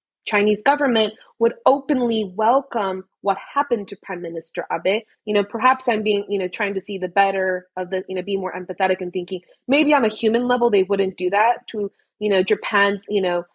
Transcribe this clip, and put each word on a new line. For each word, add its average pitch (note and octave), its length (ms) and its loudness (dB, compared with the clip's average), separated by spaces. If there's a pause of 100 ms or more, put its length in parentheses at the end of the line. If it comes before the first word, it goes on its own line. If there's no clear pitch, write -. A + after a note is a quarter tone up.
(260)
Chinese G#3 360 2
government, B3+ 520 2 (260)
would A#3 140 2 (120)
openly B3 720 2
welcome G#3+ 680 0 (160)
what G3 160 0 (160)
happened A#3 340 -2
to F#3+ 160 -14
Prime F3 180 -10
Minister E3+ 500 -8
Abe. F#3+ 320 0 (220)
You G#3 80 -2
know, G3+ 100 4
perhaps B3 440 0
I'm G#3+ 160 0
being, G3+ 240 0
you G3+ 100 -2
know, F3+ 120 -2
trying G3+ 240 -4
to F#3+ 80 -4
see G3 160 -10
the F3+ 100 -4
better F#3+ 600 0 (100)
of F3+ 120 -6
the, F#3 200 -4
you F#3+ 60 -6
know, F3+ 60 -2
be G3 140 -4
more F#3 180 -6
empathetic F#3 480 -2
and F3+ 100 -6
thinking F3+ 300 -6 (260)
maybe D4 260 2
on C#4 100 4
a G#3+ 60 2
human A#3 380 0
level A#3+ 220 2
they G3 140 4
wouldn't F#3+ 340 -2
do F3+ 120 -2
that A3 380 0
to, G#3 240 -6 (280)
you G#3 100 -2
know, F#3+ 140 4
Japan's, G3+ 640 0
you G3+ 140 0
know F3 340 0